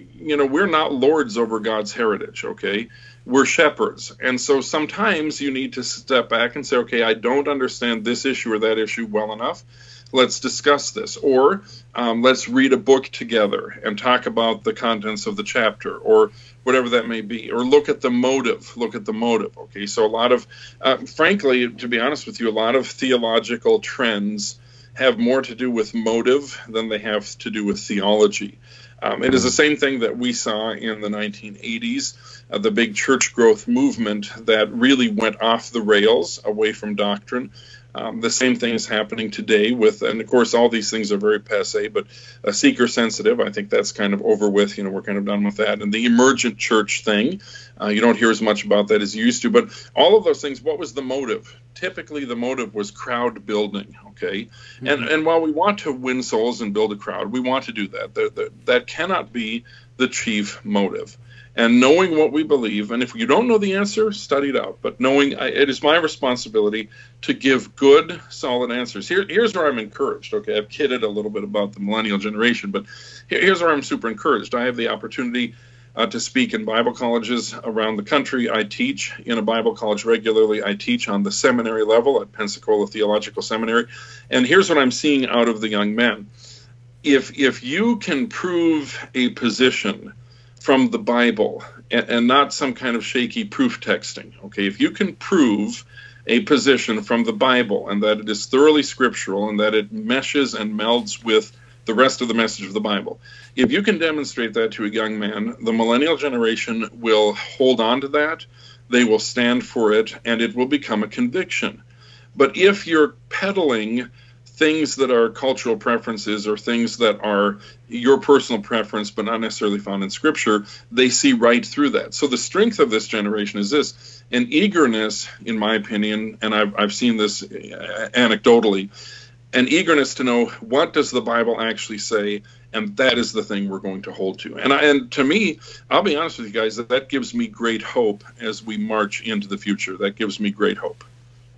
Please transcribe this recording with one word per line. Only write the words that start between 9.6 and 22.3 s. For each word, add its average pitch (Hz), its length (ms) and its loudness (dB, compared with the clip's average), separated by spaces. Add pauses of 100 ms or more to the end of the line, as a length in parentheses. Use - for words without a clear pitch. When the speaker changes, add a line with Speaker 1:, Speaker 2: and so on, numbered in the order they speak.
Speaker 1:
Let's 127 280 2
discuss 143 500 0
this, - 260 -8
or, 143 460 4 (320)
um, 117 280 -2
let's 127 260 4
read 131 240 2
a 123 40 6
book 131 320 4
together 107 760 -2
and 104 140 -4
talk 123 280 2
about 113 380 0
the 113 80 0
contents 107 540 -4
of 104 100 -6
the 104 60 -6
chapter, 104 540 -2
or 107 340 6 (320)
whatever 127 280 2
that 120 180 0
may 113 120 -4
be, 110 300 -8
or 120 140 -2
look 143 240 4
at 143 120 -4
the 131 100 0
motive, 123 640 0
look 117 180 -4
at 107 100 -10
the 107 80 -4
motive, 113 440 0
okay? - 300 -12
So 110 180 0
a 107 40 4
lot 117 240 2
of, 123 140 2 (340)
uh, 131 180 2
frankly, 139 720 2
to 120 200 -10
be 120 120 0
honest 139 260 -2
with 107 140 -12